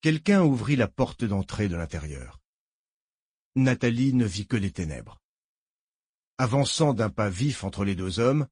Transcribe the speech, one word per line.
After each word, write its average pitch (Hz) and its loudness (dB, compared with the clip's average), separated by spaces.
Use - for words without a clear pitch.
Quelqu'un 160 4
ouvrit 135 2
la 117 2
porte - -2
d'entrée 101 -2
de 85 -2
l'intérieur. 73 -10
Nathalie 127 2
ne 123 4
vit 98 -4
que 123 -2
les 98 -2
ténèbres. 73 -8
Avançant 135 0
d'un 110 0
pas 101 -2
vif 120 -4
entre 98 -4
les 98 0
deux 92 -6
hommes 135 2